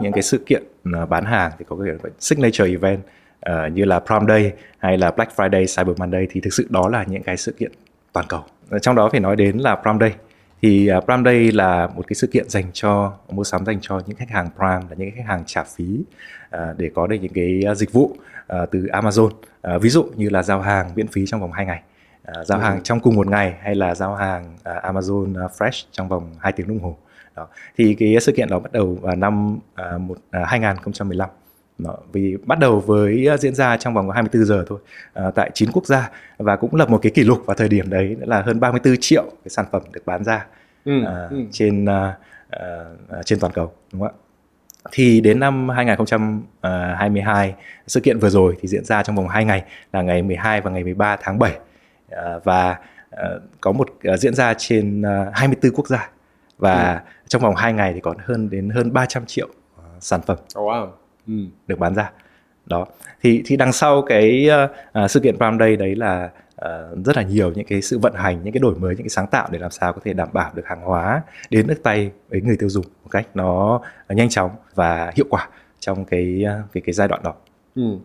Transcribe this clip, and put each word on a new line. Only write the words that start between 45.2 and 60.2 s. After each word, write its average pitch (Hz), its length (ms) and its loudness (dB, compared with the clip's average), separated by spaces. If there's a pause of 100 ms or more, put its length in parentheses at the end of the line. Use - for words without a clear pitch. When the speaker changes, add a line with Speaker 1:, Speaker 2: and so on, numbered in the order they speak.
Speaker 1:
đến 110 200 6
năm 135 280 0
hai 123 160 0
nghìn 110 120 2
không 110 100 0
trăm 107 360 -2 (560)
hai 101 120 0
mươi 101 120 0
hai, 101 320 0 (320)
sự - 140 0
kiện 120 180 2
vừa 110 100 4
rồi 92 320 6
thì 95 80 -8
diễn 95 160 -4
ra 104 180 0
trong 104 140 -2
vòng 95 120 -2
hai 107 160 0
ngày 98 200 0 (280)
là 95 100 0
ngày 90 200 2
mười 95 140 -2
hai 107 240 -2
và 95 100 -6
ngày 90 140 -4
mười 90 100 -6
ba 104 260 0
tháng 95 180 -4
bảy. 113 200 2 (520)
Ờ, 85 340 -8
và, 90 340 2 (320)
ờ, 90 300 -8 (200)
có 95 120 0
một, 131 160 0 (160)
ờ, 92 120 2
diễn 131 180 0
ra 123 200 2
trên, 104 480 0
ờ, 98 320 0
hai 110 140 2
mươi 131 120 2
tư 127 140 4
quốc - 140 -4
gia 127 220 -4 (480)
và 90 360 2
Speaker 2:
Ừ. 85 60 -6 (280)
Speaker 1:
trong 123 140 0
vòng 104 140 2
hai 113 160 0
ngày 101 200 0
thì 87 80 -8
có 85 140 -4 (100)
hơn, 110 260 -4
đến 98 200 -4
hơn 120 220 0
ba 127 140 0
trăm 117 200 -8
triệu, - 220 -8 (280)
ờ, 85 80 -20 (160)
sản 87 260 -2